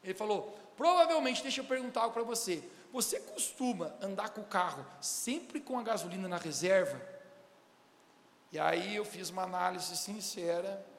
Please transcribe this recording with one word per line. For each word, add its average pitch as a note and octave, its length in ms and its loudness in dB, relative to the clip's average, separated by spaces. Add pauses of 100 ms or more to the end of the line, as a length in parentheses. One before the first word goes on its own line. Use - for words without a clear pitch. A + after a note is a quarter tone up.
Ele F#3 100 -4
falou, G#3 440 -2 (180)
"Provavelmente, D#4+ 640 6
deixa C4+ 200 -2
eu - 20 -6
perguntar B3+ 380 0
algo A#3 100 2
pra A#3 100 0
você. G#3+ 400 -2 (300)
Você B3+ 280 0
costuma A#3+ 800 -2
andar G3+ 280 -4
com G#3+ 120 -10
o - 20 -8
carro E3+ 400 0 (160)
sempre - 600 -4
com B3+ 180 -4
a A#3+ 40 -2
gasolina F#3+ 460 -2
na F3 80 -2
reserva?" E3 640 4 (1500)
E D#3 80 -8
aí F3 380 4
eu G#3 80 0
fiz F#3 260 -8
uma F#3 140 -2
análise F3+ 520 -2
sincera F#3+ 880 -4 (140)